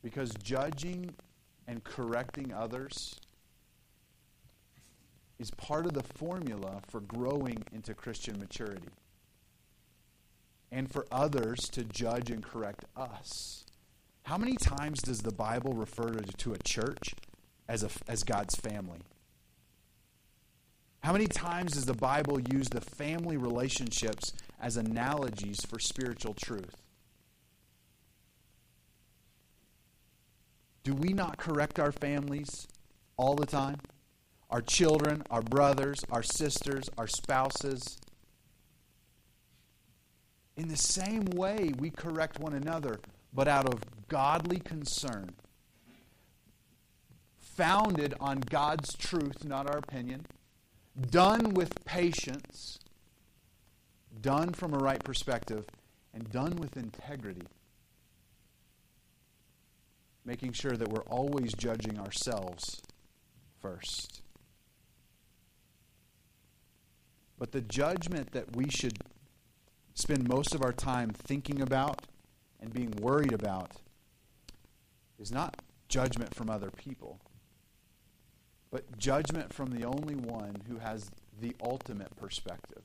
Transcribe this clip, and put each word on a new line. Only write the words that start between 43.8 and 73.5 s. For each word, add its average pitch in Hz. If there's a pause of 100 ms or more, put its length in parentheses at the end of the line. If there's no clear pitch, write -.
godly 160
concern, 127 (2000)
founded 175
on 139
God's 147
truth, 147
not 139
our 147
opinion, 135 (840)
done 202
with -
patience, - (1400)
done 147
from 160
a -
right 135
perspective, 117 (480)
and 113
done 147
with 147
integrity, 113 (2750)
making 123
sure 123
that 113
we're 110
always 131
judging 113
ourselves 98 (760)
first. - (3250)
But 123
the 135
judgment 151
that 117
we 135
should 120 (960)
spend 131
most 135
of 143
our 127
time 123
thinking 139
about 135 (580)
and 113
being 117 (100)
worried 139
about 98 (1500)